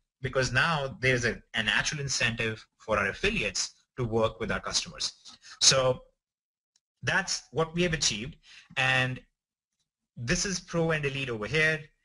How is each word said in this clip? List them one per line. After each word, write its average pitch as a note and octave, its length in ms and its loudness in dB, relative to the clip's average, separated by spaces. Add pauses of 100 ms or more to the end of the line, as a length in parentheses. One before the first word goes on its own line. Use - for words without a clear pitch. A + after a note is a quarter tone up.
(220)
because B2+ 300 0
now C#3 480 2
there's B2 260 2
a, G#2 160 0 (120)
an A2 140 -2
actual C3+ 340 0
incentive A#2 640 -2 (140)
for G#2 220 0
our G2 80 2
affiliates B2+ 640 -2 (260)
to B2+ 60 -2
work A2 360 0
with G2 120 -4
our F#2+ 80 -2
customers. - 540 -4 (480)
So B2+ 420 4 (960)
that's F3 480 0
what D#3+ 240 0
we F3 80 0
have F3 120 2
achieved. A#2 420 -2 (400)
And C3 440 2 (960)
this D3+ 300 -2
is F#3 140 -4
Pro E3 320 -2
and D3+ 120 0
Elite C3+ 280 -2
over G#2 160 -4
here. D#3 340 2 (240)